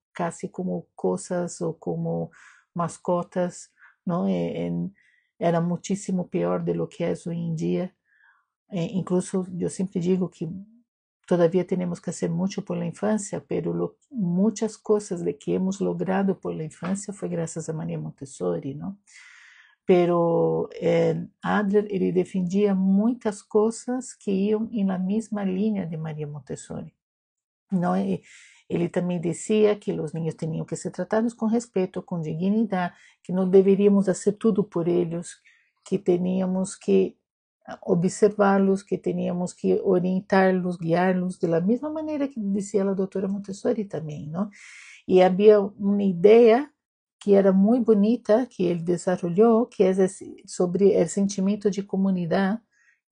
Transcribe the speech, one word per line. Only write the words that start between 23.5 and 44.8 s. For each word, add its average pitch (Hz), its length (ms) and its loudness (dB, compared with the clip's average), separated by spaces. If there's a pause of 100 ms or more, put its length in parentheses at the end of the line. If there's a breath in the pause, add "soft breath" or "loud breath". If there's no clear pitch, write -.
que - 160 -8
iban 208 420 0
en 196 160 0
la 185 100 -2
misma 202 460 -2
línea 190 420 -2
de 165 100 -8
María 156 300 -8
Montessori, 147 680 -12 (760)
¿no? 180 280 0
Y 196 240 -4 (460 loud breath)
él 170 220 -2
también 175 300 -4
decía 208 600 0
que 190 140 -6
los 160 200 -6
niños 160 220 -6
tenían 160 300 -6
que 160 100 -8
ser - 160 -8
tratados 226 420 -2
con 220 180 -2
respeto, 190 520 -2
con 170 180 -6
dignidad, 180 680 -2 (300 soft breath)
que 180 100 -8
no 185 140 0
deberíamos 196 640 6
hacer 196 240 0
todo 208 340 2
por 170 220 -2
ellos, 170 520 -2 (400 soft breath)
que 190 160 -2
teníamos 185 800 0
que 190 380 2 (640)
observarlos, 196 1040 2
que - 140 -4
teníamos 180 560 -4
que 185 280 0
orientarlos, 185 960 2
guiarlos, 180 640 0
de 175 80 0
la 165 120 2
misma 247 300 -2
manera 302 380 -4
que 277 80 -18
decía 196 480 -2
la 196 80 0
doctora 190 360 -4
Montessori 202 580 -4
también, 151 440 -10
¿no? 196 200 -6 (560 loud breath)